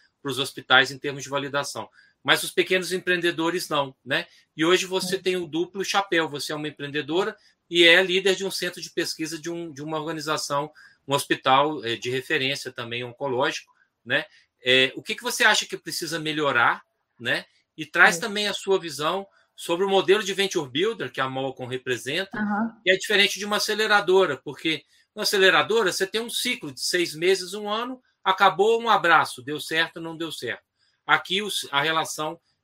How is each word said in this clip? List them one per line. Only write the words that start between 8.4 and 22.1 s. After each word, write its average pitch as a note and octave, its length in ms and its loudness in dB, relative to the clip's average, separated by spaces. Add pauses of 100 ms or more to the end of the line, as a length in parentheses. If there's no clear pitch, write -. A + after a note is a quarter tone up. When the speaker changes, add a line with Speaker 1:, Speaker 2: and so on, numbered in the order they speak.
Speaker 1:
um F#3 60 -4
centro F3+ 300 -6
de D#3+ 80 -14
pesquisa D#3+ 480 -6
de D#3 120 -10
um, E3+ 220 -8
de C#3 120 -12
uma D#3 160 -4
organização, D3+ 720 -4 (340)
um C3+ 80 -2
hospital, C#3 720 2
é, A2+ 140 -2
de A2+ 120 -8
referência C3 640 -2
também A#2+ 320 -8
oncológico, C3+ 720 -4 (320)
né? C#3 180 0 (400)
É, C3 320 4
o - 80 -12
que G#3+ 120 -8
que - 80 -18
você A#3+ 200 -2
acha G#3+ 220 4
que - 100 -10
precisa E3 420 -8
melhorar, D3+ 640 0 (380)
né? C3+ 260 -4 (300)
E D#3 100 -12
traz F3+ 300 4
Speaker 2:
Sim. E3 60 -6
Speaker 1:
também G#3 260 -2
a F#3+ 60 -2
sua F#3+ 260 0
visão E3 480 -4 (280)
sobre E3+ 280 -2
o G3 60 0
modelo F#3+ 340 4
de F#3+ 100 -4
venture F3 360 -2
builder D#3+ 420 -2
que - 80 -10
a C3+ 80 0
Molcom C3 400 -6
representa, B2+ 720 -6